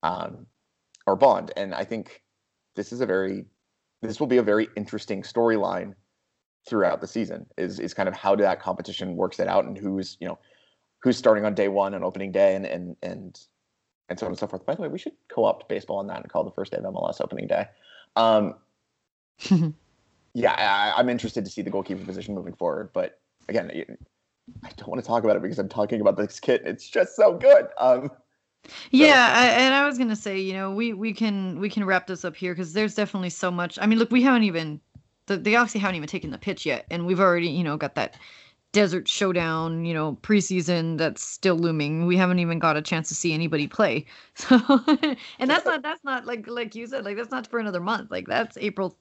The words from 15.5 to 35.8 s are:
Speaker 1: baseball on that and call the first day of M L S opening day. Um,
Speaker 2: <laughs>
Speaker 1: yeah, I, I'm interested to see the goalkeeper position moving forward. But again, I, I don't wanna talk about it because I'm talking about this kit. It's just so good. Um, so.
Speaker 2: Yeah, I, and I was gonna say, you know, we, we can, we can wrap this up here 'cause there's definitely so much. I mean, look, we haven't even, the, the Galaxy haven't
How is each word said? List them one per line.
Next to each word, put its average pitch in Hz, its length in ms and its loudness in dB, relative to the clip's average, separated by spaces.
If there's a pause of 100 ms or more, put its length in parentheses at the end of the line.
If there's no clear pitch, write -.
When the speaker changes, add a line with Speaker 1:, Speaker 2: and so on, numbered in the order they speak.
Speaker 1:
baseball 98 300 -6
on 98 80 -8
that - 160 -12
and - 100 -20
call - 100 -2
the 101 80 -6
first - 220 -8
day - 60 -6
of - 60 -8
M 98 120 -8
L - 140 -4
S - 100 -8
opening - 260 -6
day. 101 200 -2 (500)
Um, 110 380 4 (840)
Speaker 2:
<laughs> 160 360 2 (580)
Speaker 1:
yeah, 113 240 2
I, 101 420 2
I'm 123 120 4
interested 113 340 -4
to 92 60 -12
see 107 120 -8
the 95 80 -6
goalkeeper 95 340 -6
position 95 300 -10
moving 87 200 -10
forward. 80 380 -4
But - 280 -6 (280)
again, 95 240 -4
I, - 120 -8 (800)
I - 120 -16
don't - 120 -16
wanna 120 140 -6
talk 113 220 0
about 107 120 4
it - 60 -2
because 95 160 -6
I'm 98 100 -2
talking 104 320 -2
about 101 160 4
this - 240 -4
kit. - 240 2
It's - 240 -8
just - 280 0
so 196 180 6
good. 269 420 8
Um, 127 340 2 (540)
so. - 80 -20 (180)
Speaker 2:
Yeah, 269 460 8
I, 247 120 6
and 262 260 4
I 277 120 4
was 277 120 -2
gonna 226 180 0
say, 202 240 -6
you 190 140 -2
know, 190 180 -4
we, 226 220 -2
we 214 180 -4
can, 190 480 -2
we 202 80 -2
can 202 160 -2
wrap 185 220 2
this 185 180 -10
up 170 100 -6
here 180 200 -6
'cause 165 180 -8
there's 214 220 -2
definitely 190 360 -2
so 180 200 -4
much. 175 280 -4
I 190 80 0
mean, 220 120 4
look, 226 120 2
we 240 120 6
haven't 247 220 6
even, 160 360 -2 (460)
the, 202 100 -2
the 190 140 -2
Galaxy 233 280 2
haven't 190 180 -2